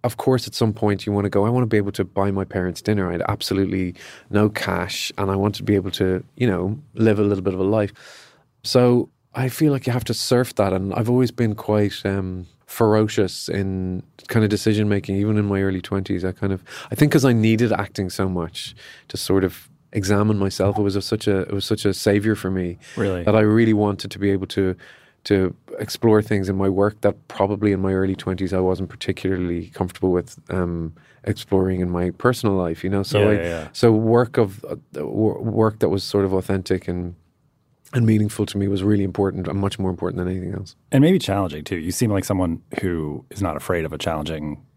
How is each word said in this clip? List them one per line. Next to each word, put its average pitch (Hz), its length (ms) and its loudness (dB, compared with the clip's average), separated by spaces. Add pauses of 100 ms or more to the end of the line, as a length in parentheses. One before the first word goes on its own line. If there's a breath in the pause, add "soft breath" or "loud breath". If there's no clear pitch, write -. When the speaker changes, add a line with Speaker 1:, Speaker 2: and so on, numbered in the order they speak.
Speaker 1:
of 120 120 -2
course, 127 320 2
at - 60 -16
some 110 180 2
point 104 340 0
you 104 60 -2
wanna 101 180 0
go, 101 160 2
"I - 20 2
wanna 123 180 2
be 110 100 2
able 101 160 0
to 98 120 -2
buy 98 280 -2
my 98 120 -2
parents 90 380 -4
dinner. 101 260 0
I 87 40 -4
had 85 160 -2
absolutely 95 680 -2 (360 loud breath)
no 107 180 4
cash, 92 680 -4
and 98 140 -2
I 98 60 0
want 101 180 2
to - 80 -10
be 104 140 2
able 95 160 -2
to, 92 320 0 (120)
you 123 120 0
know, 92 280 0 (180)
live 107 260 4
a - 20 4
little 101 220 0
bit 95 100 -2
of 92 60 -6
a - 20 0
life." 104 300 0 (720 loud breath)
So 123 460 4 (220)
I 127 160 -2
feel 151 240 2
like 135 140 -2
you 123 60 0
have 123 120 -2
to 117 100 -4
surf - 420 0
that. 98 160 2
And 95 200 -2
I've 113 160 -2
always 120 220 2
been 113 240 -2
quite, 104 500 0
um, 92 420 -4 (200)
ferocious 107 840 0
in 92 520 -4 (260)
kind 110 160 4
of 101 60 2
decision 107 380 2
making, 101 280 -2
even 107 200 0
in 104 80 2
my 101 160 0
early 95 220 -2
twenties. 95 420 -4
I 92 80 -2
kind 98 220 -4
of, 92 100 -10 (260 loud breath)
I 113 40 -4
think 147 180 4
'cause 139 120 4
I 127 100 6
needed 113 360 4
acting 101 380 -2
so 95 220 -2
much 87 440 -6 (340 loud breath)
to - 100 -10
sort 95 260 2
of - 240 -4 (240)
examine 104 460 2
myself, 98 400 0
it 107 40 2
was 101 140 0
a, 98 60 -2
such - 260 -4
a, 98 140 0
it - 100 -6
was 98 140 -6
such - 180 -4
a 101 80 2
savior 104 420 2
for 95 160 -4
me 90 280 -4 (180 loud breath)
Speaker 2:
Really? 95 280 -2
Speaker 1:
that 104 120 4
I 110 40 6
really 110 340 4
wanted 101 360 0
to - 80 -14
be 98 120 0
able 95 160 0
to, 92 280 -2 (500 loud breath)
to 95 300 2 (240)
explore 107 440 2
things 98 260 -2
in 95 80 0
my 98 140 2
work 101 320 0
that - 260 0
probably 101 440 0
in 95 80 0
my 95 120 0
early 95 240 0
twenties 92 380 -4
I 92 60 0
wasn't 92 280 0
particularly 90 840 -4
comfortable 92 360 -2
with, 90 280 -2 (100)
um, 85 460 -4 (300 soft breath)
exploring 95 560 0
in 90 100 0
my 87 200 0
personal 110 460 0
life, 87 260 -4
you 92 60 -4
know? 98 140 -2
So 104 180 -2
Speaker 2:
Yeah, 104 80 6
Speaker 1:
I, 107 40 4
Speaker 2:
yeah, 98 100 0
yeah. 85 300 -4
Speaker 1:
so 117 200 4
work 113 460 2
of, 101 260 -2
uh, 87 120 -8 (180)
w-, 101 480 -2
work 110 380 2
that - 100 2
was 95 120 0
sort 101 220 0
of 95 80 0
authentic 95 560 -2
and, 90 280 -6 (800)
and 120 120 2
meaningful 107 400 2
to - 100 -8
me 98 120 0
was 98 140 -2
really 101 220 2
important 92 420 -2
and 98 120 -4
much 98 200 -2
more 95 120 -2
important 90 260 -4
than 90 100 -4
anything 92 280 -6
else. - 200 -12 (160)
Speaker 2:
And 135 120 6
maybe 175 160 6
challenging 92 440 -2
too. 90 140 -6
You 85 160 -6
seem 117 180 0
like 98 140 0
someone 90 380 -2 (180)
who 80 500 -4
is 98 120 -6
not 82 120 -2
afraid 85 300 -2
of 78 80 -8
a 76 60 -10
challenging 76 640 -6 (140)